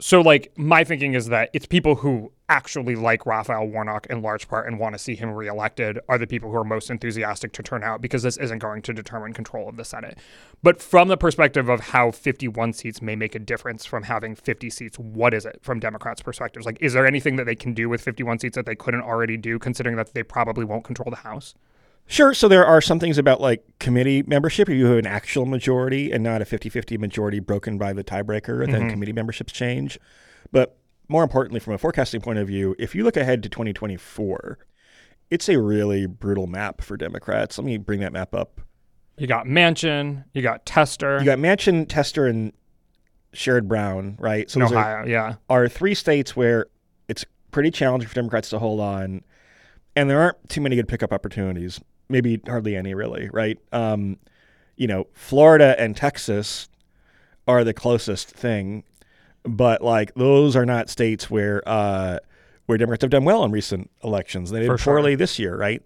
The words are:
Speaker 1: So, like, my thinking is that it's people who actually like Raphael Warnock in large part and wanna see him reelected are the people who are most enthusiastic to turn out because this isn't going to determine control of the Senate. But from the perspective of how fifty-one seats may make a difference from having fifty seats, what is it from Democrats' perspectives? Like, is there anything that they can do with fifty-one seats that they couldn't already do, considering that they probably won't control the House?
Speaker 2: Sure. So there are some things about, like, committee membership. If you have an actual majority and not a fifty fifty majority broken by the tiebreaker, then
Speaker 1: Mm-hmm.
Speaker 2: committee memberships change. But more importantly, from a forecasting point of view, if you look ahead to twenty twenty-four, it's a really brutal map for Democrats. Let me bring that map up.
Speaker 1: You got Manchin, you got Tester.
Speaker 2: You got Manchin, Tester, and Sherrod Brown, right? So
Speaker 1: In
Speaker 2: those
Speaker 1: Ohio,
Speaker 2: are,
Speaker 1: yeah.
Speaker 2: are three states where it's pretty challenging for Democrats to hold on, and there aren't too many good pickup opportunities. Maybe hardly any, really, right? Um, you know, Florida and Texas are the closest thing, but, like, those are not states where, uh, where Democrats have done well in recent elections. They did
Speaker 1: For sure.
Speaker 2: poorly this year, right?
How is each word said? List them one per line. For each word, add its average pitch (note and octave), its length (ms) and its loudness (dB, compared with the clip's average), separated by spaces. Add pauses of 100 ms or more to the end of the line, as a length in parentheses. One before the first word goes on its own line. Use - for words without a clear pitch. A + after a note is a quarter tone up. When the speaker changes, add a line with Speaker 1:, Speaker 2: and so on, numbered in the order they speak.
Speaker 1:
So, F3+ 200 6
like, D3+ 360 6
my D#3+ 260 6
thinking C#3+ 320 -2
is A#2 140 -2
that A#2 240 0
it's - 140 -4
people D#3 280 4
who B2 380 -2 (160)
actually C3+ 480 -2
like A2+ 300 0
Raphael A2 420 -4
Warnock G#2+ 420 -6
in A#2 120 -6
large G#2+ 260 -6
part A2+ 180 -4
and A#2 140 -8
wanna G#2+ 180 -4
see A#2+ 160 -10
him A2 160 -8
reelected G#2+ 760 -6
are B2+ 100 2
the A#2 80 -2
people A2+ 240 -8
who A#2 60 -4
are A2 80 0
most A2 260 -4
enthusiastic A2 640 -8
to - 100 -14
turn G#2+ 220 -8
out A2+ 180 -6
because B2 220 -4
this B2 140 -2
isn't A2+ 200 -6
going G#2+ 240 -8
to B2 100 -8
determine A2 400 -12
control A2 360 -12
of A#2 80 -16
the A2+ 80 -14
Senate. - 340 -16 (460)
But F3 180 6
from F3+ 240 6
the F#3+ 100 4
perspective C#3+ 520 2
of B2 100 4
how A#2+ 320 2
fifty-one A#2 640 -4
seats - 280 -12
may A2 140 -6
make G#2+ 220 -8
a - 20 -8
difference A2+ 480 -8
from A2+ 160 -8
having A2 320 -6
fifty A#2 340 -8
seats, A2+ 300 -14
what A#2 340 0
is G#2+ 140 -4
it - 160 -14
from B2 160 -6
Democrats' A2 440 -8
perspectives? A#2+ 440 -10
Like, A2+ 140 -8
is C#3+ 120 0
there C3 140 6
anything C3+ 300 2
that C3 80 -2
they A#2 100 -2
can B2 180 -8
do A#2 160 -2
with A#2 120 -2
fifty-one A#2 400 -4
seats A#2+ 160 -6
that B2 100 -6
they A2+ 80 -6
couldn't A#2+ 280 -4
already A2+ 340 -2
do, A2+ 240 -6
considering A#2+ 340 -4
that A2 180 -6
they A#2 120 -8
probably A#2 400 -4
won't G#2+ 180 -6
control A#2+ 260 -10
the A#2+ 100 -12
House? A2 360 -16 (500)
Speaker 2:
Sure. C#4 300 6
So A3 140 6
there F#3 180 10
are D#3+ 140 10
some E3+ 180 0
things E3 180 0
about, C#3 240 4
like, A#2+ 220 0 (160)
committee C3 460 2
membership. D3+ 440 2
If D#3 60 0
you C3 120 6
have A#2+ 120 6
an A2 80 0
actual G#2 400 -4
majority C3 640 0
and A#2 140 -2
not A2+ 180 0
a - 20 -2
fifty A2 240 -8
fifty A2+ 300 -6
majority G#2 400 -4
broken G2+ 400 -4
by G2 140 -4
the G2 100 -8
tiebreaker, G#2 640 -4
then B2 160 0
Speaker 1:
Mm-hmm. A2+ 80 -2
Speaker 2:
committee G#2 220 -6
memberships A2+ 400 -8
change. B2+ 480 -6 (500)
But B2+ 260 2 (320)
more E3 140 2
importantly, B2+ 380 0
from A2 140 -6
a G2 40 -6
forecasting C3 420 -2
point A2 200 -4
of G2 80 -4
view, G2 280 -2
if - 200 -8
you G#3 80 0
look A#3 120 2
ahead C3 280 0
to A2 40 -10
twenty A2 240 -6
twenty-four, - 840 -8 (720)
it's E3+ 180 -2
a D#3 120 6
really G#2 460 0
brutal G2 420 -2
map F#2+ 340 -8
for G2+ 140 -10
Democrats. G2 600 -4
Let - 80 -8
me B2 120 -4
bring G2+ 240 -4
that F2+ 120 -6
map F#2 220 -8
up. - 260 -6 (560)
Speaker 1:
You C3+ 120 -6
got A#2 180 -2
Manchin, D3 880 2
you C3+ 100 -4
got A#2 240 -2
Tester. C#3 540 2
Speaker 2:
You C#3 40 2
got C3+ 140 4
Manchin, E3+ 500 2
Tester, C#3+ 380 0
and A2+ 260 -2 (800)
Sherrod B2 360 0
Brown, G2+ 500 -2
right? G#2+ 320 -2
So - 80 -2
Speaker 1:
In C3 40 4
Speaker 2:
those A#2+ 100 4
Speaker 1:
Ohio, A2 320 0
Speaker 2:
are, B2 40 -6
Speaker 1:
yeah. A2+ 260 -2 (140)
Speaker 2:
are B2 200 4
three F#3+ 260 0
states C#3+ 400 0
where A#2 320 2 (420)
it's - 160 -8 (280)
pretty D3 180 2
challenging B2+ 380 0
for - 80 -20
Democrats A#2 340 -2
to G#2+ 80 -4
hold G#2+ 220 -2
on, F#2+ 420 -6 (720)
and C#3 160 2
there C#3+ 100 4
aren't - 280 2
too - 120 -6
many C3+ 140 0
good A#2+ 140 0
pickup A2+ 240 -4
opportunities. F#2 680 -6 (280)
Maybe A#2+ 380 2
hardly G#2+ 300 -4
any, F#2+ 180 -6
really, A2 380 -6
right? A2 260 -2 (140)
Um, G#2+ 460 -2 (580)
you B2+ 100 -2
know, F#2+ 280 -2
Florida D3 640 8
and A2 180 -2
Texas - 720 -4 (800)
are B2 160 6
the A2+ 80 0
closest A2+ 560 -2
thing, G#2+ 560 -4 (600)
but, A#2 360 2
like, A2 340 0
those C#3 400 6
are B2+ 120 4
not A#2+ 240 -2
states A2+ 400 -2
where, G#2 360 0
uh, G2 520 -2 (480)
where A2+ 100 2
Democrats A#2 260 0
have C3 80 0
done C3+ 140 4
well G3 200 4
in G#2+ 60 0
recent G2+ 400 -4 (140)
elections. F#2+ 460 -6
They A2+ 100 -4
did A#2 60 0
Speaker 1:
For B2 100 2
sure. C#3+ 180 2
Speaker 2:
poorly D3 200 4
this D#3 240 -2
year, G2+ 180 -4
right? G#2 300 -2